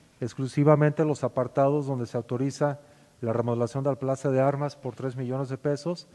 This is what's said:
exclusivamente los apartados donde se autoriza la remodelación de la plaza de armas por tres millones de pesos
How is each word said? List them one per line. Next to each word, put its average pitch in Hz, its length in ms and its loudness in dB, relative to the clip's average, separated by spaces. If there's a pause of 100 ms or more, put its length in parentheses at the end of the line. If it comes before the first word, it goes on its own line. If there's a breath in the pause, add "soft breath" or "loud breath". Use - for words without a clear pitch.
(200 soft breath)
exclusivamente 143 840 4
los 147 200 -2
apartados 139 600 2
donde 127 200 -4
se - 100 -6
autoriza 135 640 -2 (420 soft breath)
la 117 120 -2
remodelación 120 500 0
de 143 80 0
la 127 60 0
plaza 135 340 -2
de 131 100 2
armas 139 360 0
por 123 180 -10
tres 123 220 -6
millones 131 320 -4
de 131 100 -8
pesos 151 560 -4